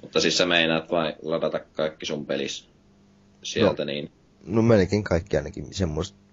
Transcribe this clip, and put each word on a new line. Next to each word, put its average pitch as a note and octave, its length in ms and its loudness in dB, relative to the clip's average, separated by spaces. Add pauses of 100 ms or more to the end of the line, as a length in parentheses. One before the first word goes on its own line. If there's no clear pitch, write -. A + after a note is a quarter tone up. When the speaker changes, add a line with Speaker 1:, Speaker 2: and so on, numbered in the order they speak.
Speaker 1:
Mutta - 200 -2
siis E2 160 2
sä F#2 80 4
meinaat E2 460 2
vain D#2+ 300 0
ladata D#2+ 380 -2
kaikki - 460 -6
sun D2+ 200 -6
pelis C#2+ 440 -6 (720)
sieltä, - 380 0
Speaker 2:
No. D2 40 -2
Speaker 1:
niin D2 260 -6 (340)
Speaker 2:
No G#2+ 160 2
melkein G#2 420 4
kaikki E2+ 340 0
ainakin D2 360 -6
semmoista, D#2+ 440 -2 (160)